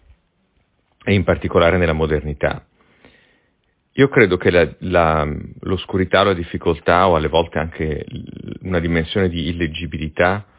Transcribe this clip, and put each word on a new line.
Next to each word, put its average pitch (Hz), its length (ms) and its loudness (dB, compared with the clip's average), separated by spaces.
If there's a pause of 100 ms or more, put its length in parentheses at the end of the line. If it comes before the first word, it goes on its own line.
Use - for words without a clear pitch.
(1040)
e 101 80 0
in 95 120 4
particolare 87 520 2
nella 85 160 2
modernità. 76 720 -2 (1300)
Io 131 120 2
credo 98 280 2
che 95 140 0
la, 85 180 4 (100)
la, 82 500 2 (320)
l'oscurità 92 600 0
o - 20 4
la 98 100 2
difficoltà, 87 720 0
o 90 80 4
alle 78 140 2
volte 82 320 0
anche 80 480 -4
l-, - 580 -14
una 90 140 0
dimensione 82 480 0
di 85 220 -4
illeggibilità, 85 920 -2 (140)